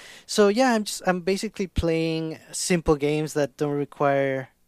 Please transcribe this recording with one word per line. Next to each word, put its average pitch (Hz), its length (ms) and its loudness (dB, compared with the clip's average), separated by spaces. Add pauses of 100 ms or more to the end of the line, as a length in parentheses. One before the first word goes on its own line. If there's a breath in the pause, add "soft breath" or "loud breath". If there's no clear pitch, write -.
(260 loud breath)
So 208 220 4
yeah, 233 260 4
I'm 214 120 0
just, - 200 -10
I'm 185 160 2
basically 196 460 -4
playing 165 720 -2 (120)
simple 165 440 0
games 147 380 -2
that 143 240 -2
don't 147 180 -2
require 139 720 0 (180)